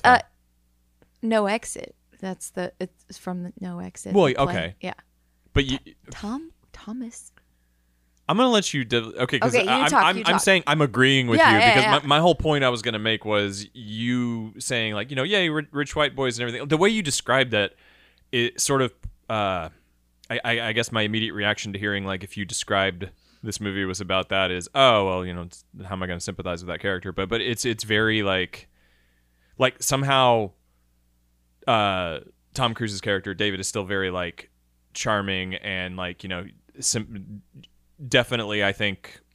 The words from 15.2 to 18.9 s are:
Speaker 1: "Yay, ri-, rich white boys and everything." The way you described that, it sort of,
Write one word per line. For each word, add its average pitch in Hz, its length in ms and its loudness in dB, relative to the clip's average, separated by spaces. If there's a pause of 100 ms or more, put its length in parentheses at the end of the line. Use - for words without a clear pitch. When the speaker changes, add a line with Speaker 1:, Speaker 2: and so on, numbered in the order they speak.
Speaker 1:
"Yay, 185 260 0
ri-, 151 220 -4
rich 143 240 -4
white 147 200 0
boys 127 240 -2
and 120 80 -2
everything." 120 220 -8
The 156 80 2
way 180 120 4
you 220 140 0
described 127 480 0
that, 104 220 2 (580)
it 120 300 -2
sort 139 200 2
of, 123 120 -2 (360)